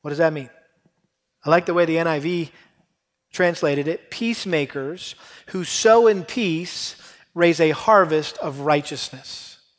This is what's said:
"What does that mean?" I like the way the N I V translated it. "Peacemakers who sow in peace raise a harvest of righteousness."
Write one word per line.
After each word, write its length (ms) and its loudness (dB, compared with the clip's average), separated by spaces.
"What 80 -12
does 80 -6
that 160 2
mean?" 160 -10
I 40 -2
like 160 4
the 80 -4
way 120 4
the 140 0
N 80 0
I 120 0
V 320 -4
translated 560 0
it. 240 -6
"Peacemakers 1040 -4
who 160 -6
sow 440 4
in 180 2
peace 720 -4
raise 280 4
a 100 6
harvest 680 2
of 200 -6
righteousness." 1000 -6